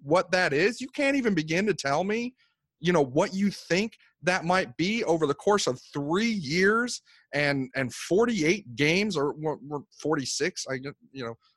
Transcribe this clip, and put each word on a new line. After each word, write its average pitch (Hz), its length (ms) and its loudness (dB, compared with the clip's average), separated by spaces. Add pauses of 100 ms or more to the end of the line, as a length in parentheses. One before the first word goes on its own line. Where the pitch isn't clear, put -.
what 170 300 0
that 180 200 2
is. 185 280 2
You 254 80 -10
can't 277 280 0
even 233 180 2
begin 165 320 0
to 202 80 2
tell 147 300 -2
me, 233 300 -4 (460)
you 170 120 2
know, 156 120 4
what 151 280 0
you 196 180 0
think 190 460 -2 (260)
that 175 220 0
might 170 320 0
be 208 280 0
over 160 220 2
the 139 80 0
course 202 320 2
of 131 140 -2 (120)
three 156 340 0
years 208 760 0 (320)
and, 143 420 0
and 131 200 -4
forty-eight 190 800 0
games 170 400 2
or, 143 260 0
or, 151 160 -4 (120)
or 147 140 -8 (140)
forty-six, 147 720 -2
I, 131 40 -4 (380)
you 135 120 -10
know, 117 100 -8 (220)